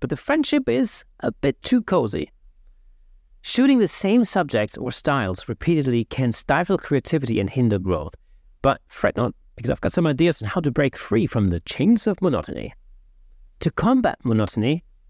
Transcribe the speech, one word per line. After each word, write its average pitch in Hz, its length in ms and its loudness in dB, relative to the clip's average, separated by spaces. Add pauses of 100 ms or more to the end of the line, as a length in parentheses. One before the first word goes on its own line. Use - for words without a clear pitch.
but 127 100 -4
the 147 60 -4
friendship 294 520 0
is 240 360 0 (160)
a - 100 -2
bit - 320 -2
too 247 200 2
cozy. 113 500 -2 (1080)
Shooting 269 360 4
the 208 80 4
same 214 380 2
subjects 131 520 -2
or - 140 -6
styles 113 580 -2
repeatedly 131 580 0
can 127 260 -2
stifle 170 460 0
creativity 131 600 -2
and 98 100 0
hinder 113 300 2
growth. 87 380 -4 (440)
But 139 280 2
fret - 280 -2
not, 120 200 0 (180)
because 117 160 -4
I've - 100 -2
got - 120 -2
some 170 160 2
ideas 160 340 0
on 104 60 -4
how 175 140 -2
to 143 100 0
break 139 240 0
free - 320 0
from 101 220 2
the 87 100 -2
chains 214 480 2
of 202 120 -2
monotony. 123 540 -2 (840)
To 156 100 0
combat 233 540 0
monotony, 113 580 0 (280)